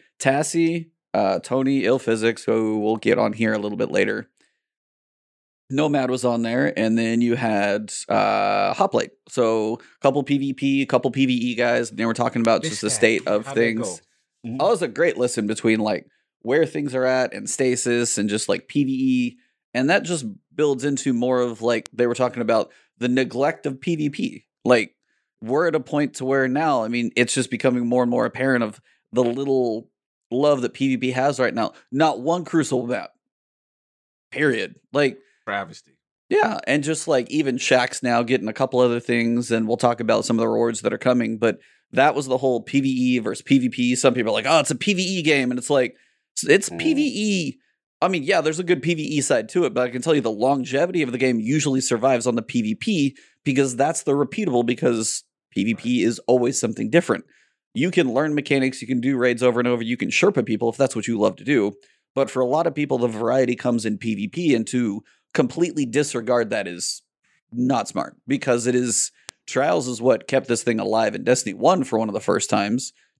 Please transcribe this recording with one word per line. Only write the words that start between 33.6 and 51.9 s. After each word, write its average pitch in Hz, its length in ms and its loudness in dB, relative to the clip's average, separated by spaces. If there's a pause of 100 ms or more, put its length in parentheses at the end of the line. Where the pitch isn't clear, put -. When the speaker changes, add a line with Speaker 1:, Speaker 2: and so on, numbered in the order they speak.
Speaker 1:
Period. 127 440 -2 (180)
Like, 139 260 0 (260)
Speaker 2:
Travesty. 101 540 -8 (300)
Speaker 1:
yeah, - 360 2
and 143 180 2
just, 156 240 -4
like, 131 220 2
even 135 280 0
Shaxx 127 440 2
now 120 220 2
getting 117 240 0
a 110 60 -6
couple 131 260 0
other 120 200 4
things, 120 520 0
and 113 160 2
we'll 113 100 0
talk 120 220 2
about 110 260 2
some 117 120 2
of 113 40 2
the 113 60 2
rewards 113 340 0
that 104 120 0
are 107 40 -4
coming, 117 400 0
but 110 220 0 (320)
that 139 240 4
was 143 120 -4
the 131 120 0
whole 127 220 0
P 139 200 0
V 135 80 2
E 127 300 2
versus 107 240 -6
P 139 160 4
V 123 100 0
P. 123 260 0
Some 127 180 4
people 117 180 -2
are - 20 0
like, 113 140 -2
"Oh, 160 120 4
it's 143 120 0
a 143 40 -2
P 202 180 0
V 185 100 -2
E 185 180 -2
game," 143 300 2
and 123 80 -4
it's 120 100 -8
like, 127 260 2 (420)
s-, - 120 -2
it's 202 200 4
Speaker 2:
Mm. 170 100 -10
Speaker 1:
P 320 160 0
V 285 60 0 (140)
E. 196 440 -2 (420)
I 170 80 2
mean, 175 140 -2
yeah, 175 180 0
there's 156 180 -2
a 185 40 -4
good 170 180 2
P 165 140 0
V 156 80 -6
E 147 180 -2
side 117 280 2
to 180 160 2
it, 117 80 -2
but 123 140 0
I 120 40 -8
can 123 100 -6
tell 160 140 2
you 139 60 2
the 113 100 -2
longevity 135 720 0
of 123 80 -4
the 127 80 -4
game 127 200 2
usually 135 400 0
survives 123 480 0